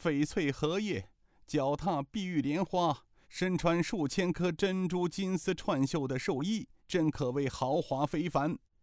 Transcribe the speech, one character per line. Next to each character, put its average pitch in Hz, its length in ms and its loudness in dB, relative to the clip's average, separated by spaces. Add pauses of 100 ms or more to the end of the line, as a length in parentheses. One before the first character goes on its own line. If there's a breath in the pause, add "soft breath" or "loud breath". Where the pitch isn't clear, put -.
翡 147 260 2
翠 151 240 0
荷 156 300 0
叶， 165 280 -2 (380)
脚 143 300 0
踏 156 260 -2
碧 190 240 -6
玉 170 160 0
莲 147 220 0
花， 175 400 0 (240 soft breath)
身 185 280 0
穿 170 240 4
数 170 280 0
千 180 240 2
颗 180 180 2
珍 185 380 0
珠 180 200 0
金 185 300 -2
丝 185 160 0
串 143 320 0
绣 143 200 -2
的 135 120 -2
寿 147 260 -2
衣， 208 240 -2 (180)
真 160 240 2
可 131 220 -2
谓 139 160 0
豪 131 340 -2
华 139 240 -2
非 165 240 -2
凡， 151 260 0 (260)